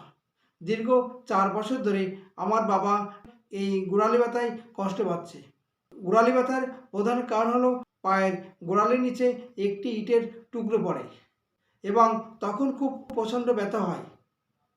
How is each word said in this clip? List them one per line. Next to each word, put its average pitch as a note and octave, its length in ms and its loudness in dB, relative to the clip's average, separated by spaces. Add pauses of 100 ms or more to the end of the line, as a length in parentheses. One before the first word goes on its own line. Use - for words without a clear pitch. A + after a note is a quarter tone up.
(640)
দীর্ঘ A3+ 260 -2 (380)
চার G3 220 4
বছর G#3+ 280 -2
ধরে G3 400 -2 (180)
আমার G#3+ 280 0
বাবা G3+ 500 0 (380)
এই G3 340 -2
গোড়ালি G#3+ 320 2
ব্যথায় A#3 340 0 (220)
কষ্ট G3 280 -4
পাচ্ছে। E3+ 400 -4 (540)
গোড়ালি A3+ 360 4
ব্যথার C4 320 2 (280)
প্রধান A3+ 300 0
কারণ A3+ 300 0
হলো B3 320 2 (180)
পায়ের F#3+ 320 2 (300)
গোড়ালির A3 380 2
নিচে B3 260 0 (300)
একটি G3+ 320 -2
ইটের A#3 640 0
টুকরো A3 340 0
পড়ে D3+ 180 -4 (800)
এবং A3+ 240 4 (320)
তখন G#3 320 -2
খুব C4+ 200 -4 (220)
প্রচণ্ড A#3 380 -2
ব্যথা G#3 280 -2
হয়। F3 260 -4 (720)